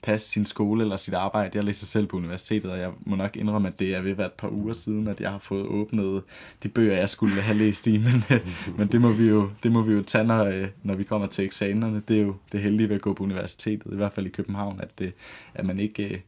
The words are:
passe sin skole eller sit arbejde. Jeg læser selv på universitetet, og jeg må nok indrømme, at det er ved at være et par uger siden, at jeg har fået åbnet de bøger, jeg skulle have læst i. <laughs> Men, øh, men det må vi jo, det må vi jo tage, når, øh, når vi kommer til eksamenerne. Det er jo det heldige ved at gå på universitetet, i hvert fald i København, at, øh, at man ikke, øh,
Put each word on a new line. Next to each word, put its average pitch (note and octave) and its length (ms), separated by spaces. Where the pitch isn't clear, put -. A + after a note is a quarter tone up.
passe G#2+ 260
sin G#2 180
skole A2 360
eller G2+ 140
sit F#2+ 180
arbejde. G2 400
Jeg G#2 100
læser G2+ 220
selv G#2+ 200
på F#2 100
universitetet, F#2 540
og F#2 80
jeg F2+ 120
må G2 160
nok F#2+ 200
indrømme, G#2 320
at F2 100
det F#2+ 160
er F#2 60
ved F#2+ 100
at G2 80
være F#2+ 80
et F2+ 60
par - 160
uger G#2 240
siden, G#2+ 360
at G2 120
jeg G2 100
har G2 80
fået G2 280
åbnet G2+ 560
de A2 60
bøger, G#2 280
jeg F#2 120
skulle G2 340
have G#2+ 160
læst G#2+ 280
i. G#2+ 140
<laughs> A2+ 60
Men, A#2+ 240
øh, B2 100
men G#2 120
det A#2 120
må A#2+ 120
vi A2+ 160
jo, G#2 220
det A#2 100
må A#2 100
vi A2 100
jo G#2 100
tage, A2 220
når, A2+ 200
øh, F#2+ 240
når G2 120
vi G2 100
kommer G2+ 220
til F#2+ 180
eksamenerne. G#2 640
Det A2 100
er G#2 40
jo G2 120
det G2+ 80
heldige G#2 280
ved G#2 80
at F#2+ 60
gå G2+ 100
på F#2+ 120
universitetet, G2 680
i G2+ 40
hvert G2+ 160
fald G2 140
i F#2 40
København, G2 500
at, - 200
øh, F#2 120
at - 100
man F#2 160
ikke, G#2 280
øh, F#2+ 200